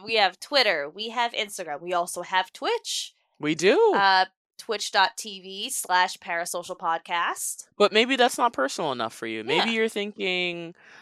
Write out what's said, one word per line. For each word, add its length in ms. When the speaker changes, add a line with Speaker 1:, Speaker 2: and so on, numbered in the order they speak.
Speaker 1:
we 120
have 220
Twitter. 520
We 180
have 240
Instagram. 480
We 140
also 260
have 320
Twitch. 600
Speaker 2:
We 140
do. 400
Speaker 1:
Uh, 320
twitch 300
dot 240
T 240
V 300
slash 480
parasocial 600
podcast. 880
Speaker 2:
But 160
maybe 240
that's 220
not 140
personal 400
enough 220
for 120
you. 180
Maybe 260
Speaker 1:
Yeah. 60
Speaker 2:
you're 120
thinking, 880